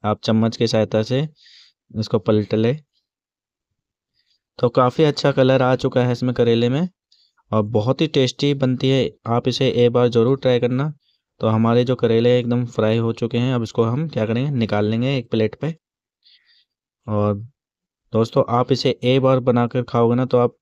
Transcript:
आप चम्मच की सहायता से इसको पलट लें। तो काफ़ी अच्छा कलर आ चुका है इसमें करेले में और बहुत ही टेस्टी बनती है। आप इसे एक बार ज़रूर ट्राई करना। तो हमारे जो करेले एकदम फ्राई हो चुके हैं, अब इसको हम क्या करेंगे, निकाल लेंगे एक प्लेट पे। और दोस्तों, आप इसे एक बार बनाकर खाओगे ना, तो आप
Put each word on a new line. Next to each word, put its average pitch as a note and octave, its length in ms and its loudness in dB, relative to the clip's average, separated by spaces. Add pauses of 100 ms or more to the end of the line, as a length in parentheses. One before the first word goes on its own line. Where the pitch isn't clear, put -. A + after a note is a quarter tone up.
आप G#2+ 180 -2
चम्मच A2+ 360 0
की A#2 100 -2
सहायता A2 360 0
से C3 240 -4 (640)
इसको A2 280 -4
पलट G#2+ 360 0
लें। A2+ 220 0 (1800)
तो B2 120 2
काफ़ी B2+ 320 2
अच्छा D3 300 0
कलर C3 280 2
आ B2+ 160 2
चुका B2+ 280 0
है B2 60 0
इसमें B2 240 -4
करेले A#2+ 340 2
में D3+ 180 -2 (640)
और G#2+ 180 0
बहुत A2+ 320 0
ही D#3+ 80 0
टेस्टी C#3+ 460 0
बनती C3 340 -2
है। C3+ 200 0 (180)
आप A#2 200 0
इसे C3 280 0
एक A#2+ 160 4
बार B2 180 2
ज़रूर B2+ 300 2
ट्राई B2 200 2
करना। B2+ 340 -2 (480)
तो A2 80 0
हमारे A2+ 340 2
जो B2 120 0
करेले A#2+ 440 2
एकदम A#2+ 280 -2
फ्राई A2 300 0
हो A2+ 160 -2
चुके A#2 240 -4
हैं, B2 160 0
अब A#2+ 100 -2
इसको A2+ 200 -4
हम B2+ 260 -2
क्या C#3+ 160 -2
करेंगे, A#2+ 260 -2
निकाल G#2 340 -2
लेंगे A#2 320 -2
एक A#2+ 140 -8
प्लेट A2 240 -2
पे। D#3+ 200 -8 (1300)
और G#2 280 0 (760)
दोस्तों, A2+ 360 0
आप B2 220 0
इसे B2+ 320 -2
एक B2+ 180 2
बार C3 200 2
बनाकर A#2+ 420 0
खाओगे A#2+ 320 0
ना, B2+ 100 0
तो B2 120 0
आप A#2+ 240 2